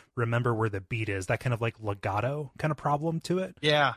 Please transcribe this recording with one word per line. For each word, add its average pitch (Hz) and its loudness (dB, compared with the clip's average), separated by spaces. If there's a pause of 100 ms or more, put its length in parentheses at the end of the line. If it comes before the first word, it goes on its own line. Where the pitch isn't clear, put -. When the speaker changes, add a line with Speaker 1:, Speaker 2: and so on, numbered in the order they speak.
(160)
Speaker 1:
remember 120 2
where 110 2
the 98 -4
beat 110 -4
is. 95 -2
That 117 0
kind 123 0
of, 113 -2
like, 117 0
legato 107 -2
kind 156 0
of 147 -2
problem 156 0
to 175 0
it. 185 -6
Speaker 2:
Yeah. 147 4